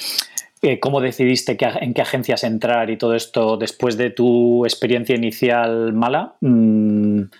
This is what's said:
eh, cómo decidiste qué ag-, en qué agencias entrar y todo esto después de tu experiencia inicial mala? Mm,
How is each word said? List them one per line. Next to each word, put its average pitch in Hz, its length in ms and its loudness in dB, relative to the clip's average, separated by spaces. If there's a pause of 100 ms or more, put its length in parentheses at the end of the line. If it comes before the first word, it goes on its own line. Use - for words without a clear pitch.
(640)
eh, 131 180 0
cómo 139 220 -2
decidiste 127 560 0
qué 123 80 0
ag-, 110 160 -4
en 123 100 -4
qué 139 80 -2
agencias 123 420 -2
entrar 113 460 -2
y 110 80 -4
todo 117 180 0
esto 110 440 0
después 110 400 -2
de 120 120 0
tu 120 540 4
experiencia 120 500 0
inicial 117 760 0
mala? 127 480 -2
Mm, 107 840 2 (180)